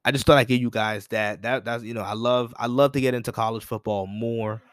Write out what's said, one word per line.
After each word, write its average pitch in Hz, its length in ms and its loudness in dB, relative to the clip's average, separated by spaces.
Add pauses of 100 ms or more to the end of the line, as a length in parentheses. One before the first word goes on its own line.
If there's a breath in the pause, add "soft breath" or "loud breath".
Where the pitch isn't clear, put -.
I 123 80 4
just 139 140 0
thought 147 120 8
I'd 120 100 2
give 127 120 4
you 120 100 0
guys 107 380 -2
that. 104 340 -2
That, 120 220 -2
that's, 117 180 -6
you 113 120 -10
know, 110 80 -6
I 101 100 -6
love, 120 440 0
I 117 100 -4
love 135 260 4
to 139 80 0
get 127 140 2
into 120 180 -6
college 113 320 -4
football 104 420 -4
more 110 560 -6 (100)